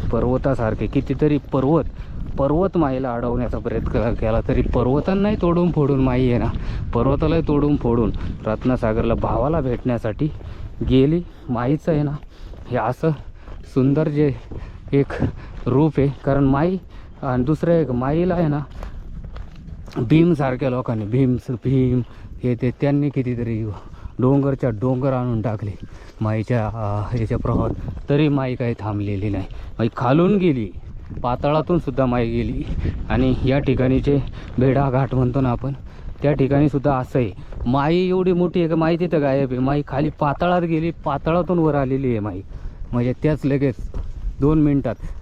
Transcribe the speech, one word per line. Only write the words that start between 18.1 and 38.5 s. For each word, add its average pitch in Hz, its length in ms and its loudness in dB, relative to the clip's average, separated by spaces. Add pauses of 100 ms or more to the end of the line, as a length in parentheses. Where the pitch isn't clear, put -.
आहे 170 140 2
ना 147 120 0 (1400)
भीमसारख्या 139 720 4
लोकांनी, 123 340 -2
भीम, 123 320 2 (120)
भीम 127 520 2 (420)
हे 123 200 0
ते 123 80 2 (100)
त्यांनी 143 280 2
कितीतरी 117 560 -2 (540)
डोंगरच्या 135 520 2
डोंगर 127 420 0
आणून 123 300 0
टाकले 107 280 -4 (500)
माईच्या, 110 460 0
अ, 104 500 -4
याच्या 117 220 -2
प्रभावात, 117 320 0 (380)
तरी 147 200 4
माई 135 260 0
काही 117 240 -2
थांबलेली 101 500 -2
नाही. 98 160 -2 (340)
माई 113 180 2
खालून 165 400 4
गेली, 139 340 2 (520)
पाताळातून 147 560 0
सुद्धा 135 280 0
माई 120 240 2
गेली. 120 320 -2 (460)
आणि 123 260 2 (100)
या 131 140 4
ठिकाणी 131 420 2
जे 139 200 2 (380)
भेडा 135 320 4
घाट 127 240 0
म्हणतो 127 260 2
ना 131 100 2
आपण, 127 220 -2 (500)
त्या 143 100 4
ठिकाणी 139 360 4
सुद्धा 139 280 2
असं 127 220 0
आहे. 113 120 2 (360)
माई 156 420 2
एवढी 185 240 2
मोठी 175 280 2